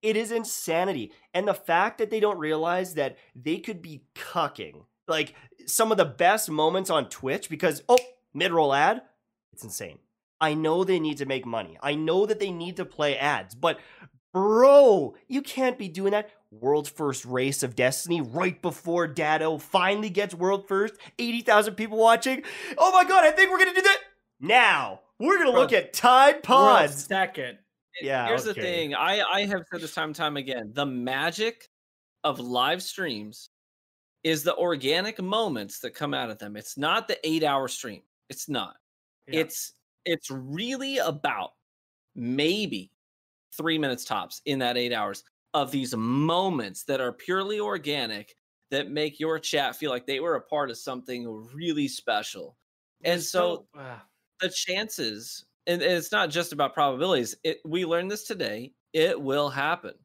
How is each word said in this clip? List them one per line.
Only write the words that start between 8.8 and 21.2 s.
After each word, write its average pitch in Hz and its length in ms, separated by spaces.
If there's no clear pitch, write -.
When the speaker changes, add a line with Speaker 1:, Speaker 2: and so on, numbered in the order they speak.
Speaker 1:
it's - 100
insane. 98 340
I 156 140
know 156 300
they 185 160
need 151 180
to 139 80
make 131 220
money. 107 340
I 147 140
know 160 320
that 214 120
they 196 120
need 170 260
to 180 80
play 147 320
ads, 123 380
but 151 240
bro, 220 840
you 277 140
can't 254 380
be 196 100
doing 190 220
that. 208 180
World's 143 380
first 139 360
race 127 380
of 123 120
Destiny 143 460
right 160 400
before 170 460
Datto 156 500
finally 202 540
gets 196 240
world 190 320
first. 202 260
Eighty 233 220